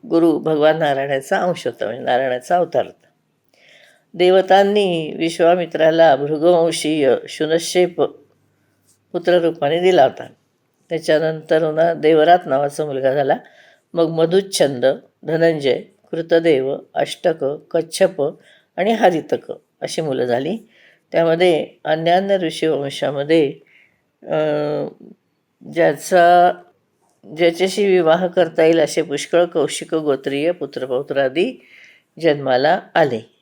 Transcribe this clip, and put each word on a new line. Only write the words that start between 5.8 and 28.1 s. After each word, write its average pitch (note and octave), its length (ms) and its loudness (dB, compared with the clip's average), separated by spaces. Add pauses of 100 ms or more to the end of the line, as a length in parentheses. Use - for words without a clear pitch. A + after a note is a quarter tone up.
भृगुवंशीय D#3 1000 0 (140)
शुनशेप E3+ 720 -2 (1120)
पुत्ररूपाने E3+ 680 0
दिला F3+ 240 4
होता. B2 220 -2 (640)
त्याच्यानंतर D#3+ 760 -2
पुन्हा D#3+ 280 0
देवरात D#3+ 520 4
नावाचा C#3+ 400 -2
मुलगा C3+ 280 -2
झाला. C#3+ 240 0 (560)
मग E3+ 140 0
मधुच्छंद, E3 800 0 (380)
धनंजय, D#3 580 0 (300)
कृतदेव, E3 680 0 (180)
अष्टक, D#3+ 480 -4
कच्छप E3 760 -4 (560)
आणि G3+ 140 -2
हरितक F#3 600 -2 (280)
अशी D3+ 200 -6
मुलं C3 240 -4
झाली. C3+ 320 -2 (540)
त्यामध्ये E3 560 2 (180)
अन्यान्य E3+ 520 0
ऋषीवंशामध्ये, D3 1160 -2 (720)
अ, D#3 120 -6 (1400)
ज्याचा, F3 760 4 (840)
ज्याच्याशी F#3 500 0
विवाह F3+ 400 2